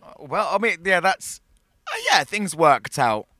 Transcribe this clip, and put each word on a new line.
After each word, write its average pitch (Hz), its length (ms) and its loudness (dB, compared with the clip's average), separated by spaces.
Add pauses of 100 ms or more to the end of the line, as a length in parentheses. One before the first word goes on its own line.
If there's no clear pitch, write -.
(180)
Well, 170 340 -6
I 196 60 0
mean, 208 260 -2
yeah, 185 160 2
that's, - 400 -2 (460)
uh, - 100 -10 (160)
yeah, 170 100 4
things 202 320 -6
worked 147 440 2
out 110 280 0 (120)